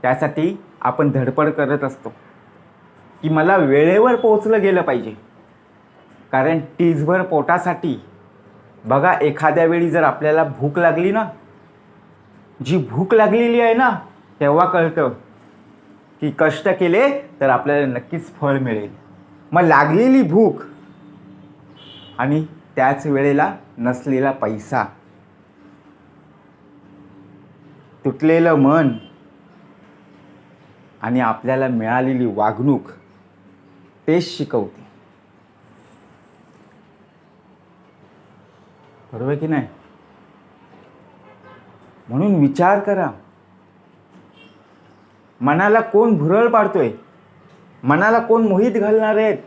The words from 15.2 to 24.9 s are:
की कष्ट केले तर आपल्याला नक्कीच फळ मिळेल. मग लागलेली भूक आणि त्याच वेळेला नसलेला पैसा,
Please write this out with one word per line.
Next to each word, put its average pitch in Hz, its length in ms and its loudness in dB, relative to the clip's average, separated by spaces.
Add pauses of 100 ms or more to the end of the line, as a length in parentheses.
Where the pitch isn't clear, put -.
की 151 180 -4
कष्ट 156 300 0
केले 185 400 0 (320)
तर 139 80 2
आपल्याला 143 380 0
नक्कीच 131 480 -10
फळ 139 240 -2
मिळेल. 107 300 -4 (600)
मग 170 120 2
लागलेली 165 600 4
भूक 180 400 2 (1600)
आणि 147 240 -2 (320)
त्याच 135 320 0
वेळेला 143 460 0 (260)
नसलेला 131 540 -2
पैसा, 110 500 -6 (3250)